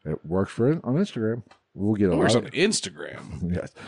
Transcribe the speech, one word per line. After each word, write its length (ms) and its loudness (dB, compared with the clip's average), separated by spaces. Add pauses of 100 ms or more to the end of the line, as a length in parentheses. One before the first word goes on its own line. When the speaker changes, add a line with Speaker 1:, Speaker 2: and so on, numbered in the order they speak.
Speaker 1:
it 200 -6
works 260 0
for 200 2
it 120 0
on 120 0
Instagram. 480 -2 (300)
We'll 220 0
get 140 6
a 40 4
Speaker 2:
It 40 4
works 180 4
Speaker 1:
lot 80 4
Speaker 2:
on 40 -10
Speaker 1:
of 60 -14
Speaker 2:
Instagram. 960 -2
Speaker 1:
<laughs> 40 0
Yes. 160 -6 (160)